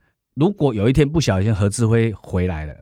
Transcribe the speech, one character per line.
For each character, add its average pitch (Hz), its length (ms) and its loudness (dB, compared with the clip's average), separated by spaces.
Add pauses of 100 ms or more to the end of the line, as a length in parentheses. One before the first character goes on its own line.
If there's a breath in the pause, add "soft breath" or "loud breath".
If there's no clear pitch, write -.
(320)
如 160 180 0
果 143 220 -2
有 104 160 0
一 135 40 2
天 143 140 4
不 156 140 -2
小 95 220 0
心 110 120 2
何 101 140 0
志 113 180 -2
辉 113 280 2
回 90 320 -4
来 78 200 -6
了， 73 160 -14